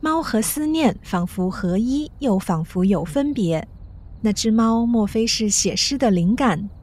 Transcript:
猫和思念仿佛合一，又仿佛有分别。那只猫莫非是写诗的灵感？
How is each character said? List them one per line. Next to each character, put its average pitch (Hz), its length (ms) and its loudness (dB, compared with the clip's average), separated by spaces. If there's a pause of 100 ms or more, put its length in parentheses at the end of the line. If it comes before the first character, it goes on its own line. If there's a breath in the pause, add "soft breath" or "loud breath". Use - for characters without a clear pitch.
猫 311 200 0
和 226 200 -2
思 302 260 -2
念 311 340 2
仿 175 240 -2
佛 180 240 -2
合 180 280 -2
一， 262 420 -2
又 226 180 2
仿 165 280 -2
佛 180 180 -2
有 190 220 2
分 277 280 -2
别。 165 320 0 (540)
那 214 140 2
只 220 180 0
猫 226 340 4
莫 233 220 2
非 226 180 0
是 220 220 0
写 196 260 0
诗 269 240 -2
的 247 140 4
灵 180 240 4
感？ 202 340 0 (140)